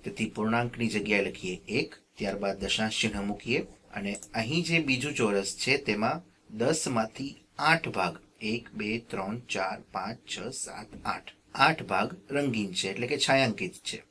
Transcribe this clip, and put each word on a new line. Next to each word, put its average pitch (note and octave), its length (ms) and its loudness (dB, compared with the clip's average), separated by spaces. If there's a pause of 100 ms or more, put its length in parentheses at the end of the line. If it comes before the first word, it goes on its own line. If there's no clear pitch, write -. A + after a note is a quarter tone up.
તેથી A2 220 -2
પૂર્ણાંકની A#2 600 0
જગ્યાએ G#2 340 2
લખીએ F2+ 460 -4
એક, C3 260 -2 (240)
ત્યારબાદ G2 460 -2
દશાંશ A2 360 0
ચિહ્ન G2+ 220 0
મૂકીએ A#2 440 -2 (280)
અને G2+ 240 -4 (160)
અહીં D#3 300 0
જે E3 160 2
બીજું C3+ 340 0
ચોરસ G2+ 420 2
છે, C3+ 220 2
તેમાં A#2 440 0 (360)
દસ D3 300 2
માંથી C3 480 -2 (220)
આઠ D#3+ 300 4
ભાગ, F2+ 320 0 (200)
એક, A2+ 320 -4
બે, G#2+ 260 -2
ત્રણ, A2 500 -6
ચાર, F#2+ 300 -2 (140)
પાંચ, G2+ 340 -6
છ, - 120 -8 (120)
સાત, - 360 -8 (180)
આઠ, - 260 -6 (240)
આઠ D#3 280 6
ભાગ G2 340 0 (140)
રંગીન A#2 420 0
છે, F#2+ 160 0
એટલે A#2 180 -2
કે C#3 120 0
છાયાંકિત C3+ 640 4
છે. - 280 -8